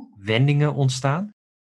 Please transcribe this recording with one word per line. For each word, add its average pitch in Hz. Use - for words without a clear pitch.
wendingen 139
ontstaan. 139